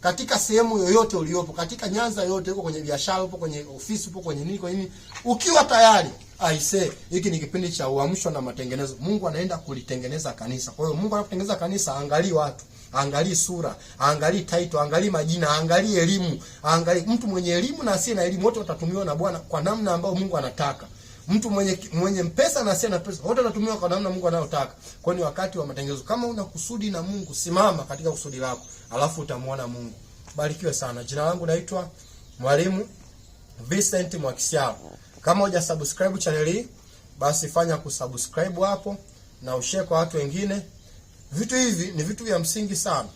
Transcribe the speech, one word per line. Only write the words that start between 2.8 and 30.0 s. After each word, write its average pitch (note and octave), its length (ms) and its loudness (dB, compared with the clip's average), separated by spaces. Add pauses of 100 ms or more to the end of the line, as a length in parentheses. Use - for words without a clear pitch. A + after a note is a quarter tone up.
biashara, D3+ 440 -2
upo F#3 120 -8
kwenye D3+ 300 -6 (100)
ofisi, G#3 320 -6
upo F3 120 -12
kwenye D3 240 -4
nini, F#3+ 140 -4
kwenye F3 180 -4
nini, F#3 160 -4 (320)
ukiwa D4 400 6
tayari, A3 460 8 (280)
I D#3+ 220 2
say, F#3 300 2 (200)
hiki F3+ 200 0
ni E3 80 0
kipindi E3+ 340 -4
cha C#3 160 -2
uamsho C#3+ 420 0
na C#3+ 100 -4
matengenezo. C3 600 -6
Mungu F#3 280 0
anaenda E3 300 -2
kulitengeneza C3 760 -6
kanisa. B2+ 380 -8
Kwa D#3 160 -4
hiyo D#3 140 0
Mungu G#3 140 0
anapotengeneza G3+ 420 -2
kanisa, F3 400 -2
angalii D3+ 360 2
watu, D3 320 0 (280)
angalii C#3+ 440 2
sura, E3+ 400 -2 (220)
angalii D3+ 420 4
title, E3 400 0
angalii D#3+ 300 2
majina, D#3+ 400 2
angalii E3+ 460 4
elimu, F3 440 2 (220)
angalii E3+ 440 4
mtu A#3 200 2
mwenye F3+ 240 0
elimu C4+ 320 0
na A3 100 2
asiye G#3+ 240 0
na F3 80 2
elimu, F#3 220 2
wote A#3 120 4
watatumiwa E3+ 460 -2
na D3+ 100 -2
Bwana E3+ 240 0
kwa D#3 240 -4
namna G3+ 320 0
ambayo F3+ 200 0
Mungu F#3 240 0
anataka. C3+ 480 -4 (420)
Mtu G#3+ 220 2
mwenye, G3 280 2 (140)
mwenye F#3 320 2
pesa C4 400 2
na G3+ 60 2
asiye G#3 200 2
na F3+ 80 0
pesa, F3+ 260 -6
wote A#3+ 160 2
watatumiwa A3 360 0
kwa F3+ 120 -2
namna F#3+ 220 0
Mungu F3+ 180 0
anayotaka. D3+ 440 0 (300)
Kwa F3 120 0
hiyo F3+ 100 0
ni D3+ 60 0
wakati F#3 280 -4
wa D3 80 -2
matengenezo. C#3 360 -6
Kama A#3+ 240 -2
una A3 180 -4
kusudi G#3 460 -6
na E3+ 120 -4
Mungu, F#3 320 -6
simama F3 480 2
katika D3+ 280 -4
kusudi C#3 260 -8
lako, B2+ 240 -4 (300)
alafu D3+ 300 0
utamwona C3 460 -6
Mungu. A#2+ 280 -10 (420)